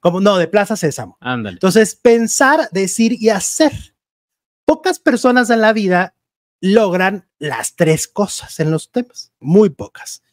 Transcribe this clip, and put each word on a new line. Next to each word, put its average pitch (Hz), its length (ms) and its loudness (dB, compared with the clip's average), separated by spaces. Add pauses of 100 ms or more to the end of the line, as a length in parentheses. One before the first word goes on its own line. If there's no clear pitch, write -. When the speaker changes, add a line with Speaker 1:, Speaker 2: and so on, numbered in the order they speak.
Speaker 1:
Como, 180 200 0
no, 202 160 4
de 170 120 -2
Plaza 208 280 -2
Sésamo. 127 440 -6
Speaker 2:
Ándale. 117 360 -6
Speaker 1:
Entonces, 196 400 2
pensar, 247 760 2
decir 196 460 -2
y 220 120 0
hacer. 208 420 -2 (920)
Pocas 311 320 0
personas 247 520 2
en 233 100 2
la 220 120 4
vida 185 420 0 (460)
logran 190 680 0 (120)
las - 380 -8
tres 160 320 0
cosas - 520 -6
en 156 100 -2
los 160 200 -4
temas, - 500 -10
muy 185 300 4
pocas. - 520 -18 (100)